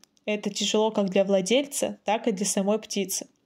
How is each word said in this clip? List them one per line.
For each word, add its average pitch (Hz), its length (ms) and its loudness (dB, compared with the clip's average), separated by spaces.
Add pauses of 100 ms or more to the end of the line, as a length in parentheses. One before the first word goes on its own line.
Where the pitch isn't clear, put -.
(260)
Это 214 240 -2
тяжело 214 400 0
как 202 180 0
для 196 160 4
владельца, 208 800 0
так 226 240 0
и 226 40 2
для 190 120 -4
самой 202 360 0
птицы. - 480 -4 (160)